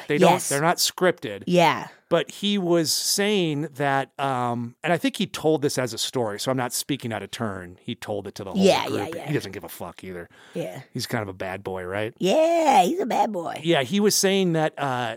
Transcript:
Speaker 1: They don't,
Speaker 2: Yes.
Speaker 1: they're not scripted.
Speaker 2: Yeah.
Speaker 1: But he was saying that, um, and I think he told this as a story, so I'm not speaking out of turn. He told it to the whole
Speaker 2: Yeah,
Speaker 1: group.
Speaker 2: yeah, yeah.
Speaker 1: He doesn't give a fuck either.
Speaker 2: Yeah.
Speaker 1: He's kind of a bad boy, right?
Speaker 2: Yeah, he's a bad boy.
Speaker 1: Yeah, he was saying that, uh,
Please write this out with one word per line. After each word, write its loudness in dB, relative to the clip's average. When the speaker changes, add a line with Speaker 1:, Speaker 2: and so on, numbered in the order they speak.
Speaker 1:
They 2
don't, 8
Speaker 2:
Yes. 0
Speaker 1:
they're 2
not 2
scripted. 0
Speaker 2:
Yeah. 4
Speaker 1:
But 2
he -2
was 2
saying 0
that, 0
um, -2
and 0
I 4
think -2
he -2
told 0
this 0
as -4
a -8
story, -4
so -2
I'm 0
not -2
speaking -4
out -4
of -12
turn. -8
He -8
told -6
it -10
to -12
the -8
whole 0
Speaker 2:
Yeah, 4
Speaker 1:
group. -4
Speaker 2:
yeah, -4
yeah. -12
Speaker 1:
He -2
doesn't -4
give -12
a -16
fuck -14
either. -12
Speaker 2:
Yeah. -10
Speaker 1:
He's -6
kind -2
of -6
a -10
bad -8
boy, -6
right? -4
Speaker 2:
Yeah, 4
he's 0
a -2
bad 0
boy. -6
Speaker 1:
Yeah, 4
he 0
was 4
saying 2
that, 0
uh, -2